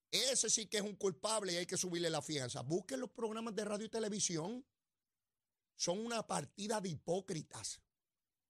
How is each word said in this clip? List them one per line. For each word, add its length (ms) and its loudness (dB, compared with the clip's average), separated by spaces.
ese 400 4
sí 160 4
que 120 -2
es 40 4
un 140 -4
culpable 580 2
y 20 2
hay 100 2
que 120 -2
subirle 320 2
la 100 2
fianza. 400 -2
Busquen 400 0
los 100 -4
programas 440 -4
de 100 0
radio 220 -2
y 20 -12
televisión. 800 0
Son 300 0
una 220 -2
partida 560 -2
de 80 -2
hipócritas. 880 -4